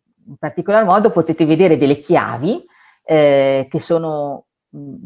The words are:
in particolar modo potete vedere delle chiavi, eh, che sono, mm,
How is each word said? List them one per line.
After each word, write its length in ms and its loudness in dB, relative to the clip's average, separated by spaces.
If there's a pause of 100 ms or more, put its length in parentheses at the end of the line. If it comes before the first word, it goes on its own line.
(280)
in 100 -20
particolar 460 -2
modo 260 2
potete 360 0
vedere 320 4
delle 220 2
chiavi, 640 -2 (400)
eh, 640 2
che 100 -6
sono, 680 -4 (280)
mm, 200 -16 (100)